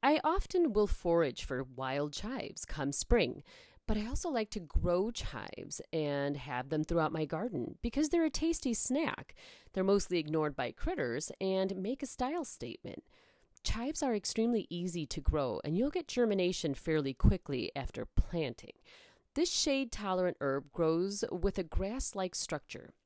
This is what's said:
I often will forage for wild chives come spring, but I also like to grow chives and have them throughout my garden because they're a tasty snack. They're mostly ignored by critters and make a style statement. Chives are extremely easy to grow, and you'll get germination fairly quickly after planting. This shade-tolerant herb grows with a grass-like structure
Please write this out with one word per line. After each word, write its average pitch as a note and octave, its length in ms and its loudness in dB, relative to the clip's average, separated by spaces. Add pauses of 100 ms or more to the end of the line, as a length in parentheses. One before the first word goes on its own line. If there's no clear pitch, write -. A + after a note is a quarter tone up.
I D4 200 6
often E4+ 480 2
will G#3 160 4
forage E3+ 560 2
for C3 180 -4
wild C3 500 -4
chives - 520 -6
come C#3+ 260 -2
spring, E3 520 4 (440)
but G#3+ 100 2
I G#3+ 100 -2
also D4 240 -2
like A3+ 200 0
to G3+ 100 -6
grow F3+ 520 2
chives - 680 -8 (120)
and C#3+ 440 0
have C3 340 -6
them D#3 120 0
throughout D#3 300 2
my D#3+ 120 0
garden D#3+ 580 -4
because C#4+ 260 0
they're E4+ 160 4
a D#4 60 2
tasty D#4+ 440 0
snack. - 640 -2 (360)
They're F#3+ 120 0
mostly F#3+ 340 4
ignored D3+ 380 0
by B2 160 -2
critters D3 580 -2 (100)
and F#3+ 360 2
make G3+ 260 -4
a C4+ 40 -4
style C#4 380 -2
statement. - 600 -10 (580)
Chives B3 400 -2
are B3+ 120 2
extremely A3 560 2
easy F3 360 -4
to - 140 -6
grow, C3 420 0
and E3 160 0
you'll C4 120 2
get - 180 -4
germination F#3 680 2
fairly C#3+ 400 0
quickly C3+ 640 4
after A#2+ 280 -6
planting. - 680 -2 (600)
This E4 180 0
shade-tolerant G#3 880 0
herb C#3 320 -2
grows F3 580 0
with F#3+ 280 0
a F#3+ 40 -2
grass-like G3 720 -2
structure - 580 -6 (140)